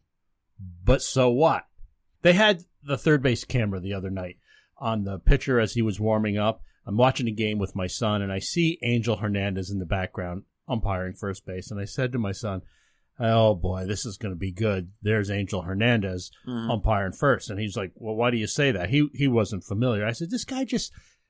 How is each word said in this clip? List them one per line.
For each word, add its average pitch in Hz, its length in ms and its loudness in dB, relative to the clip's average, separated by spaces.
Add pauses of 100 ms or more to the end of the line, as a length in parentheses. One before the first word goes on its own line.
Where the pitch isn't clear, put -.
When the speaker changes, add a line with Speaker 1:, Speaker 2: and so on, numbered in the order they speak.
(840)
Speaker 1:
but 131 160 4
so 127 280 2
what? 135 360 4 (560)
They 175 120 8
had 208 300 4 (200)
the 139 140 -2
third 147 260 4
base 123 200 2
camera 104 360 0
the 98 140 -6
other 95 180 -4
night 92 260 -6 (400)
on 113 260 -2
the 98 160 -6
pitcher 131 400 4
as 110 140 2
he 120 80 0
was 104 180 -2
warming 107 380 0
up. 107 240 0 (240)
I'm 101 100 -4
watching 123 320 2
a 113 40 0
game 107 280 -2
with 95 160 -4
my 92 120 -2
son, 104 340 -2
and 98 100 -4
I 95 80 -4
see 165 420 0
Angel 120 360 0
Hernandez 98 520 -2
in 101 100 -4
the 90 60 -4
background 92 580 -4 (240)
umpiring 98 460 -2
first 98 320 -8
base, 92 260 -10
and 101 80 -6
I 98 60 -6
said 127 260 -4
to 127 80 -4
my 101 120 -2
son, 95 300 -6 (580)
"Oh, 113 360 6
boy, 92 300 -4
this 98 200 -4
is 104 120 -8
gonna 95 180 -6
be 92 160 -6
good. 95 400 -2 (100)
There's 104 280 0
Angel 101 340 -2
Hernandez 98 680 0 (160)
Speaker 2:
Mm-hmm. 117 240 -4
Speaker 1:
umpiring 101 420 0
first." 135 360 0
And 101 100 -6
he's 107 160 -6
like, 98 200 -4
"Well, 110 200 -8
why 120 160 2
do 120 60 0
you 107 100 -2
say 139 240 2
that?" 92 180 -2
He, 147 240 2
he 139 140 0
wasn't 110 360 2
familiar. 104 420 0
I 117 80 -2
said, 170 180 -6
"This 247 140 -4
guy 262 180 -4
just - 280 -4 (380)